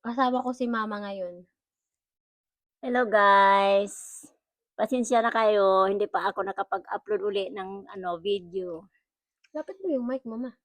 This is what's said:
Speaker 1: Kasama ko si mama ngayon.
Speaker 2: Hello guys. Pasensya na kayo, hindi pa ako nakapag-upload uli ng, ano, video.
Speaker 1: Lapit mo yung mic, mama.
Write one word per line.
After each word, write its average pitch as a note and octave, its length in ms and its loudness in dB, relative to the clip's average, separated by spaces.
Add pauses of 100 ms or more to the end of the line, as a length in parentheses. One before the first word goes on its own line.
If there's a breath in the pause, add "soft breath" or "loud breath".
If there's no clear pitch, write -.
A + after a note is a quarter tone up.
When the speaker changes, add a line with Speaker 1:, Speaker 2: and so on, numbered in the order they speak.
Speaker 1:
Kasama B3 400 0
ko B3+ 80 -4
si B3 160 -4
mama A3 320 -4
ngayon. F#3 480 -10 (1400)
Speaker 2:
Hello B3 240 0
guys. G3 1200 4 (480)
Pasensya A#3 480 0
na A#3 80 0
kayo, G3 560 4
hindi G3+ 160 2
pa F#3+ 240 -2
ako G3 160 -4
nakapag-upload G3 800 -6
uli G3 320 -4
ng, G3 320 -12
ano, F3+ 320 -8
video. F3+ 720 -8 (640)
Speaker 1:
Lapit F#4 240 -12
mo F#4 160 -4
yung B3 80 -4
mic, B3+ 240 -6
mama. A#3+ 240 -10 (140)